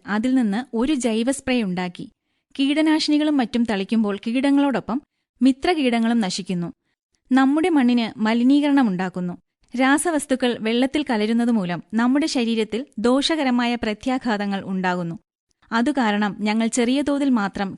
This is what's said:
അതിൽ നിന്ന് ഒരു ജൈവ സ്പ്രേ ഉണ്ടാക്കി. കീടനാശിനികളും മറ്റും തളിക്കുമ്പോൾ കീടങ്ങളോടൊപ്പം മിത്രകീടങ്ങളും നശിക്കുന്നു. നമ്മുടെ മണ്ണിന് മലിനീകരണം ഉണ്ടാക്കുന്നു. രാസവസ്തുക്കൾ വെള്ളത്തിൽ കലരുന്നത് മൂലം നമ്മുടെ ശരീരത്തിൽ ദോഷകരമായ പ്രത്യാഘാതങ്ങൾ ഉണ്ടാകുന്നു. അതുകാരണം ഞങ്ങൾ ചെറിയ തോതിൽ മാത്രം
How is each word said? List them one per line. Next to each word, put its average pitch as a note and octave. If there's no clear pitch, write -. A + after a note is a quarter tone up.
അതിൽ A3
നിന്ന് A#3
ഒരു C4+
ജൈവ A#3
സ്പ്രേ B3
ഉണ്ടാക്കി. F3+
കീടനാശിനികളും D4+
മറ്റും A#3+
തളിക്കുമ്പോൾ G#3
കീടങ്ങളോടൊപ്പം C4+
മിത്രകീടങ്ങളും B3
നശിക്കുന്നു. F3+
നമ്മുടെ C#4
മണ്ണിന് A#3+
മലിനീകരണം B3+
ഉണ്ടാക്കുന്നു. F3+
രാസവസ്തുക്കൾ C4
വെള്ളത്തിൽ A#3+
കലരുന്നത് A#3
മൂലം F3+
നമ്മുടെ B3+
ശരീരത്തിൽ A3+
ദോഷകരമായ B3+
പ്രത്യാഘാതങ്ങൾ G#3+
ഉണ്ടാകുന്നു. F3+
അതുകാരണം A3
ഞങ്ങൾ G#3+
ചെറിയ B3
തോതിൽ C#4+
മാത്രം G3